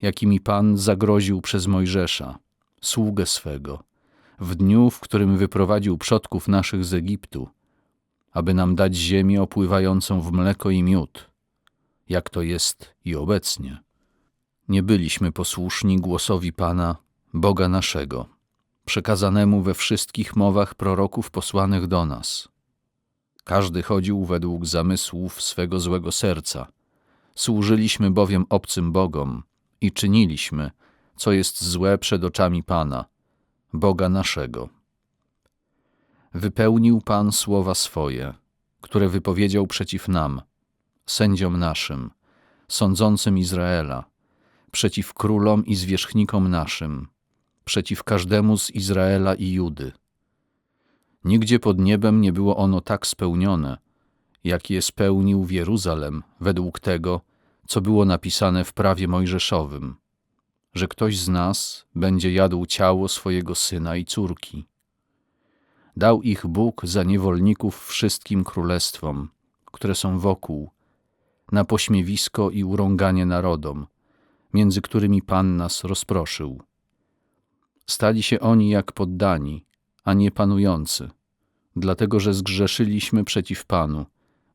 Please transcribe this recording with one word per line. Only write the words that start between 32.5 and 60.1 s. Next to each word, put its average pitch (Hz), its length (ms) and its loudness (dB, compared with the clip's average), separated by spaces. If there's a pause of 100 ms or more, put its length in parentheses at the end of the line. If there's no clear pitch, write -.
Pana, 76 420 -4 (680)
Boga 92 360 2
naszego. 64 600 -2 (1700)
Wypełnił 113 640 4
Pan 104 320 2
słowa 95 420 0
swoje, 69 600 -4 (460)
które 101 280 0
wypowiedział 98 580 0
przeciw - 420 -8
nam, 73 340 -2 (640)
sędziom 95 520 2
naszym, 76 520 -4 (580)
sądzącym 101 720 2
Izraela, 87 640 -2 (680)
przeciw - 440 -2
królom 107 520 2
i 104 80 0
zwierzchnikom 95 720 0
naszym, 78 600 -4 (560)
przeciw - 400 -4
każdemu 104 540 2
z - 120 -6
Izraela 95 640 0
i 92 180 -4
Judy. 76 400 -4 (1300)
Nigdzie 110 340 4
pod 101 200 2
niebem 107 420 4
nie 98 120 4
było 98 240 0
ono 95 240 2
tak - 260 -4
spełnione, 87 720 -2 (640)
jak 87 260 -4
je 92 120 -2
spełnił 98 600 2
w 87 60 -6
Jeruzalem 85 720 -2 (180)
według 90 400 -2
tego, 87 400 -2 (460)
co - 140 -2
było 104 240 4
napisane 90 600 2
w - 80 -14
prawie 95 360 0
mojżeszowym, 82 880 -2 (800)